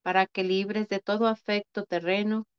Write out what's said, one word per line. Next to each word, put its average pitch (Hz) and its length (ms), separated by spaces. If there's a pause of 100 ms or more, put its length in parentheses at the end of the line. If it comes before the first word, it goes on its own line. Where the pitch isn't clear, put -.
para 185 240
que 190 180
libres 196 440
de 196 120
todo 208 280
afecto 208 580
terreno 208 600 (120)